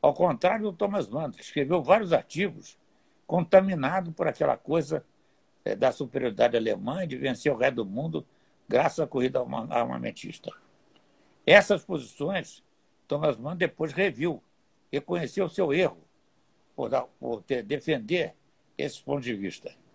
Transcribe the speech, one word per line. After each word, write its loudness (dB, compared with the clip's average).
Ao 6
contrário 2
do -4
Thomas -2
Mann, -6
que -18
escreveu 0
vários 4
artigos -4
contaminado 2
por -2
aquela 0
coisa, -2
é, -2
da 2
superioridade 0
alemã -2
e -6
de -8
vencer 0
o 0
resto 2
do -2
mundo -6
graças 2
à 0
corrida 0
arma-, -6
armamentista. -6
Essas 8
posições, -6
Thomas 0
Mann -8
depois -2
reviu, -2
reconheceu -2
seu 0
erro 2
por -6
dar, 0
por -6
ter, -4
defender -4
esses -6
pontos -4
de -4
vista. -8